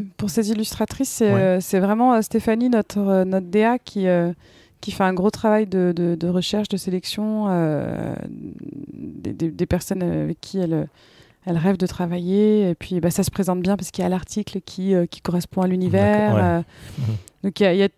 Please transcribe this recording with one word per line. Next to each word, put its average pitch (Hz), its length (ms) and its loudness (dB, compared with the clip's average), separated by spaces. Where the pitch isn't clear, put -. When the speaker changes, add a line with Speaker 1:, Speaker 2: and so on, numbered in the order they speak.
Speaker 1:
pour 208 120 -4
ces 214 220 0
illustratrices, 220 580 -4
c'est, 208 240 2
Speaker 2:
Ouais. 190 80 4
Speaker 1:
euh, 185 200 4
c'est 190 180 0
vraiment, 220 360 4
euh, 220 80 4
Stéphanie, 226 460 0
notre, 214 300 0
euh, 196 260 4
notre 190 220 0
D 202 160 2
A, 240 160 2
qui, 190 300 -2
euh, 175 240 2
qui 202 120 -8
fait 196 120 0
un 185 80 2
gros 185 180 2
travail 214 360 2
de, 180 280 2
de, 175 200 0
de 170 140 -2
recherche, 185 420 0
de 190 80 -2
sélection, 208 720 -4
euh, 156 640 -2
des, - 380 -10
des, 165 180 -4
des 175 160 -4
personnes 185 360 -4
avec 160 380 -2
qui - 180 -8
elle, 160 300 -2
elle 170 140 -2
rêve 185 180 2
de 180 100 0
travailler. 185 840 2
Et 165 40 0
puis, - 260 -6
bah, 170 100 2
ça 190 120 0
se - 80 -2
présente 180 300 -2
bien 190 160 0
parce 190 140 -10
qu'il - 120 -6
y 180 40 0
a - 20 0
l'article 185 560 -4
qui, 190 300 -2
euh, 175 120 4
qui - 140 -18
correspond 180 420 -2
à 185 40 2
l'univers. 202 680 2
Speaker 2:
D'accord, - 20 -
ouais. 202 60 4
Speaker 1:
Euh, 170 160 2
Speaker 2:
Mhm. 110 160 -2
Speaker 1:
donc, 196 160 -4
il - 20 6
y 202 40 6
a, 175 80 4
il 190 40 4
y 196 60 4
a, 202 120 2